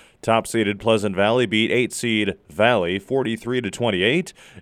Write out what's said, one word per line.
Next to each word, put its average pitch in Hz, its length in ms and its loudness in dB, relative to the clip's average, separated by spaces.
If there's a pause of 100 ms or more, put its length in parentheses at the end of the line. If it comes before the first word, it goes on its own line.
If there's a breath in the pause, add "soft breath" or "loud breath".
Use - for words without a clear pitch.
(220 loud breath)
Top 113 260 0
seeded 104 320 -2
Pleasant 107 380 0
Valley 113 280 2
beat 107 240 0
eight 120 220 0
seed 107 440 -2 (140)
Valley 98 480 2
forty-three 120 600 -4
to 113 100 -4
twenty-eight, 113 640 0 (300 loud breath)